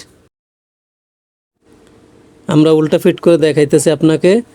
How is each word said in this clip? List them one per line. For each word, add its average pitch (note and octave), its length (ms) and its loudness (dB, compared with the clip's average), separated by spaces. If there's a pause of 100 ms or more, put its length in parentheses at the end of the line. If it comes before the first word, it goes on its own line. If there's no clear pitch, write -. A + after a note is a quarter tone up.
(2500)
আমরা D#3 240 2
উল্টা D#3 260 0
ফিট E3 220 -2
করে E3+ 180 2
দেখাইতেছি D3 540 0
আপনাকে। D#3 400 0 (240)